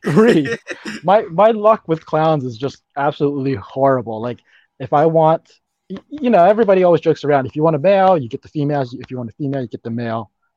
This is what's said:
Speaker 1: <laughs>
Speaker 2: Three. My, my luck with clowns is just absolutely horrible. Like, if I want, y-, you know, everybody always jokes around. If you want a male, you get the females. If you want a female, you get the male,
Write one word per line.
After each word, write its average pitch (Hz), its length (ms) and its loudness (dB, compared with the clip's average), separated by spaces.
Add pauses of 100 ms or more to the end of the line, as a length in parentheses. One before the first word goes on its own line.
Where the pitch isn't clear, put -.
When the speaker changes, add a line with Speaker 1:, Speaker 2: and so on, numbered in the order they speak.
Speaker 1:
<laughs> - 40 -20
Speaker 2:
Three. 175 520 2 (460)
My, 190 200 2
my 190 280 2
luck 214 380 0
with 160 160 -4
clowns 156 400 0
is 120 140 -8
just 131 240 -8 (140)
absolutely 139 580 -2
horrible. 120 680 -2
Like, 120 200 -10 (380)
if - 140 -8
I 151 140 4
want, 160 440 2 (400)
y-, 190 80 -12 (100)
you 277 220 -4
know, 175 140 6
everybody 196 400 4
always 170 160 4
jokes 156 240 -2
around. 139 220 2
If 117 100 -10
you 151 60 -2
want 160 140 2
a 139 40 -4
male, 190 380 2
you 120 100 -6
get 131 140 -12
the - 60 -20
females. 143 460 -4
If 120 160 -16
you 127 60 -10
want 120 140 -10
a - 40 -20
female, 139 280 -6
you 113 60 -10
get - 140 -14
the 117 80 -10
male, 113 400 -6 (260)